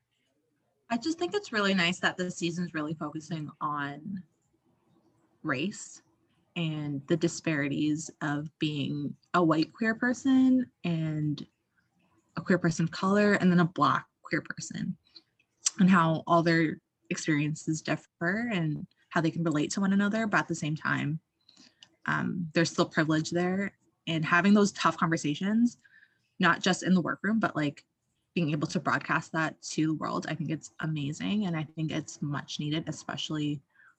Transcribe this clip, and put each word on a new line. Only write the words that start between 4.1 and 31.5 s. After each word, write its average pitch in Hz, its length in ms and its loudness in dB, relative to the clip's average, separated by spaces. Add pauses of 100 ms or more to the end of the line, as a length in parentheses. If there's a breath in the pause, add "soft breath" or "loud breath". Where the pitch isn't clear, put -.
race 151 600 -6 (540)
and 151 500 -4
the 170 100 4
disparities 151 960 -2 (120)
of 147 360 -4
being 147 560 -4 (200)
a 180 80 4
white 160 300 2
queer 226 220 -2
person 254 720 4 (160)
and 156 640 -2 (880)
a 165 40 -2
queer 180 180 2
person 170 260 0
of 165 60 0
color 202 440 2
and 180 180 4
then 175 80 6
a 170 40 6
Black 143 400 2 (180)
queer - 200 -4
person, - 540 -8 (840 loud breath)
and 185 100 8
how 165 380 6
all 170 160 6
their 165 360 2 (300)
experiences 156 720 0
differ 185 720 -4
and 160 320 -2 (260)
how 170 100 0
they 160 100 2
can 165 140 -4
relate 151 260 0
to 202 100 -4
one 190 120 2
another, 208 340 0
but 196 120 0
at 160 100 0
the 170 60 -4
same 156 200 -4
time, 139 460 -4 (880 soft breath)
um, 151 460 -4
there's 165 180 2
still 170 140 0
privilege 156 460 0
there. 185 420 -2 (360)
And 160 160 -2
having 175 280 4
those 202 200 6
tough - 240 0
conversations, 185 840 0 (600 soft breath)
not 175 200 4
just 185 220 2
in 180 120 2
the 180 60 4
workroom, 208 380 -2
but, - 160 0
like, 147 300 -4 (500)
being 160 160 0
able 151 180 0
to 175 120 -4
broadcast 139 520 -2
that 160 300 -4
to - 260 -2
the 156 60 0
world, - 340 -4
I 160 60 -6
think 151 160 -6
it's 151 300 -8
amazing. 160 640 -4
And 165 100 -4